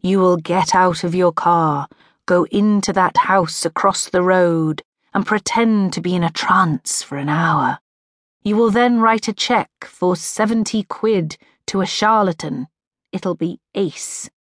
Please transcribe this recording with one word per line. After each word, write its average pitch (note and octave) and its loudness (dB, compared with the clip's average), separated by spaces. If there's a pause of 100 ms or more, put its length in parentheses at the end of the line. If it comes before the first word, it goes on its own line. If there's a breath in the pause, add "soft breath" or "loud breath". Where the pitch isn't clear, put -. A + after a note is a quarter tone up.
You F#3+ 0
will F#3 4
get F3 -2
out F#3 2
of F3 -2
your F3 2
car, D#3+ 0 (360 soft breath)
go F3+ 2
into G#3 2
that F3+ 2
house F#3 0
across F#3 -2
the F3+ 0
road, E3+ 2 (300)
and G3+ -2
pretend G#3+ 0
to - -6
be F3 -2
in F3+ 0
a E3+ 2
trance E3 0
for - -10
an C#3+ -6
hour. D3+ -2 (640)
You G#3 0
will A3+ 4
then A#3+ 2
write A3 2
a A3+ -4
check - -2 (140)
for - -2
seventy G#3+ -2
quid F#3+ -2 (300 soft breath)
to - -4
a F#3 0
charlatan. G3+ -2 (420)
It'll F#3 -4
be E3 -6 (160)
ace. - -6 (100)